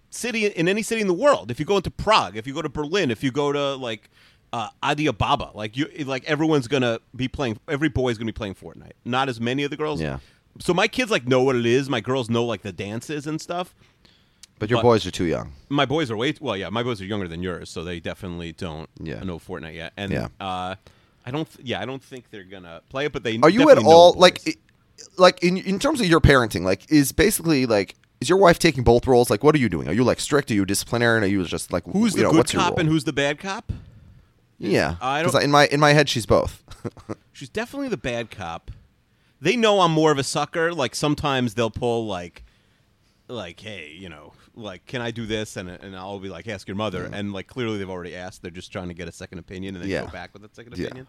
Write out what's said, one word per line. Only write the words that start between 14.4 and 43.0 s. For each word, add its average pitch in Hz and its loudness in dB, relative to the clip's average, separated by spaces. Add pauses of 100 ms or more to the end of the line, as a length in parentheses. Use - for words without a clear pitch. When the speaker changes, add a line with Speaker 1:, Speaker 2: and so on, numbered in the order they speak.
Speaker 2:
But 107 -6
your 120 2
Speaker 1:
But 113 2
Speaker 2:
boys 113 4
are 90 -6
too 92 -4
young. 71 -4 (180)
Speaker 1:
my 139 0
boys 139 -4
are 110 -6
way 131 -2
t-, - -18
well, 120 -4
yeah, 92 -6
my 113 -4
boys 120 -4
are 95 -10
younger 101 -6
than 82 -8
yours, 90 -8
so 90 -10
they 87 -8
definitely 85 -10
don't 80 -12 (100)
Speaker 2:
Yeah. 69 -10
Speaker 1:
know 90 -8
Fortnite 80 -14
yet. 82 -12
And, 98 -6
Speaker 2:
Yeah. 60 -4 (100)
Speaker 1:
uh, 92 -8 (500)
I 123 -12
don't 151 -8
th-, - -20
yeah, 110 -6
I 107 -6
don't 131 -10
think - -20
they're 101 -18
gonna 90 -18
play 135 -4
it, 147 -6
but 135 -8
they 113 -2
Speaker 2:
Are 151 10
you 208 6
at 294 12
Speaker 1:
definitely 110 4
know 151 8
Speaker 2:
all, 170 12
Speaker 1:
boys. - -6
Speaker 2:
like, 180 8
i-, 156 -4 (640)
like, 180 6
in, 180 2
in 190 -2
terms 277 0
of 208 2
your 160 6
parenting, 120 4
like, 92 -2
is 147 4
basically, 160 0
like, 104 0 (260)
is 127 -4
your 175 4
wife 180 8
taking 135 2
both 120 4
roles? 123 4
Like, 107 0
what 151 6
are 156 2
you 117 2
doing? 69 -4
Are 80 -2
you, 123 2
like, 101 2
strict? - -2
Are 117 0
you 98 2
disciplinarian? 113 0
Are - 2
you 95 0
just, 82 -6
like, 90 -2
Speaker 1:
Who's 202 0
Speaker 2:
you - -2
Speaker 1:
the - 4
Speaker 2:
know, 98 4
Speaker 1:
good 160 6
Speaker 2:
what's - 2
your 196 0
Speaker 1:
cop 180 0
Speaker 2:
role? - -2
Speaker 1:
and 160 2
who's 156 0
the 156 -4
bad 143 -2
cop? - -10 (840)
Speaker 2:
Yeah, 87 0
Speaker 1:
I 135 -2
Speaker 2:
'cause 175 2
Speaker 1:
don't 135 4
Speaker 2:
in 143 2
my, 147 6
in 143 0
my 147 6
head, 147 4
she's 110 -4
both. - 2 (300)
<laughs> - -16
Speaker 1:
She's 139 -16
definitely 262 -8
the 208 -4
bad 120 -6
cop. 85 -12 (680)
They 185 0
know 214 4
I'm 170 6
more 156 6
of 139 2
a 139 0
sucker. 165 -4
Like, 135 -2
sometimes 139 -2
they'll 117 0
pull, 117 -4
like, 90 -10 (840)